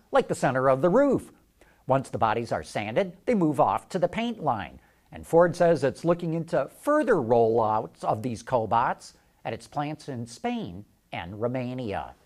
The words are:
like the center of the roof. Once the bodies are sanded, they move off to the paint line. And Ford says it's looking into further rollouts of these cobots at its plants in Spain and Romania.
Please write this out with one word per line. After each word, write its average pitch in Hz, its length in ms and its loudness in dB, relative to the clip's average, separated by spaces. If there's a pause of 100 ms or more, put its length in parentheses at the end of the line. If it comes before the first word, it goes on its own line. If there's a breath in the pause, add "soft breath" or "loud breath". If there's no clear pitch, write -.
(120)
like 269 160 2
the 160 80 -2
center 131 340 2
of 135 120 4
the 175 80 4
roof. 254 420 2 (560 soft breath)
Once 131 220 0
the - 80 -8
bodies 113 340 0
are 87 120 -4
sanded, 127 520 -4 (100)
they 247 80 0
move 156 280 2
off 107 260 2
to 196 100 -8
the 175 120 0
paint 233 340 -6
line. 113 340 -4 (360 soft breath)
And - 120 -16
Ford 170 300 4
says 165 300 2
it's - 180 -2
looking 170 300 0
into 160 360 -4 (120)
further 294 340 2
rollouts 113 880 2
of 131 180 -2
these 117 220 -6
cobots 117 680 -2 (320 soft breath)
at - 80 -6
its - 160 -14
plants 147 400 -8
in 120 180 -8
Spain 120 560 -8 (300)
and 98 260 -10
Romania. 120 720 -6 (120)